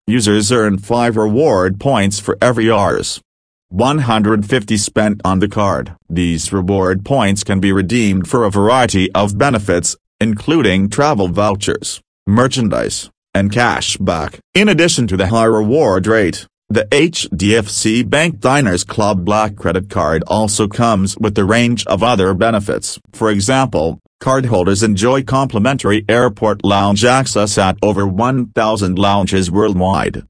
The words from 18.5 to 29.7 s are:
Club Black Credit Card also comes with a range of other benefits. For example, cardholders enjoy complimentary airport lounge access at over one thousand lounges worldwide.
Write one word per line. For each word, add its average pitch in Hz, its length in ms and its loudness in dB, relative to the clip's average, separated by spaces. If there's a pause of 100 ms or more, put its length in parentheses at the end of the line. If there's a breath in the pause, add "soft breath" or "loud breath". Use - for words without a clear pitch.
Club 101 400 -2
Black 104 320 0
Credit 92 340 -4
Card 80 380 0
also 107 400 0
comes 104 500 0
with 107 200 -2
a 101 80 2
range 117 400 0
of 95 180 -2
other 98 300 2
benefits. 101 680 -2 (120)
For 110 180 -2
example, 101 720 0 (220)
cardholders 110 600 0
enjoy 117 420 2
complimentary 120 840 0
airport 110 560 0
lounge 101 400 2
access 123 540 2
at 95 260 2
over 101 240 0
one 117 460 -2
thousand 104 440 0
lounges 95 540 0
worldwide. 92 800 0